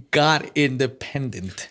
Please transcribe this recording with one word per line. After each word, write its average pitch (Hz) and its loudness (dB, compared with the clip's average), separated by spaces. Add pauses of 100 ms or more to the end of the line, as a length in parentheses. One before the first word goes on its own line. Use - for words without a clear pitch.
(120)
got 151 4
independent. 127 -2